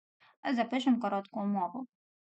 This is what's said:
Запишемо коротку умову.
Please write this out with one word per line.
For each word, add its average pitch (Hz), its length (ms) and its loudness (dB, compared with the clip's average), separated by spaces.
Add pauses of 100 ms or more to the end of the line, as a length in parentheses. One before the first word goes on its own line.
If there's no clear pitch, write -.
(520)
Запишемо 240 480 2
коротку 202 400 -4
умову. 202 460 -2 (500)